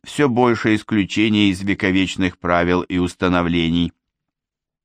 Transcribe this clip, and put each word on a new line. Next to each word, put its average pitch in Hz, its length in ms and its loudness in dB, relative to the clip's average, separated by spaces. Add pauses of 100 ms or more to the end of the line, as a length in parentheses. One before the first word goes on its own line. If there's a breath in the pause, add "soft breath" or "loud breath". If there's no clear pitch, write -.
всё 147 240 0
больше 117 480 2
исключений 104 760 0
из 92 120 -4
вековечных 95 760 -2
правил 87 440 0
и 90 160 -6
установлений. 85 920 0 (920)